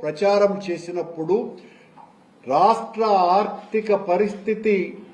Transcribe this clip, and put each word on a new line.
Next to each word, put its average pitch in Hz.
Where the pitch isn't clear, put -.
ప్రచారం 196
చేసినప్పుడు 170
రాష్ట్ర 214
ఆర్థిక 214
పరిస్థితి 208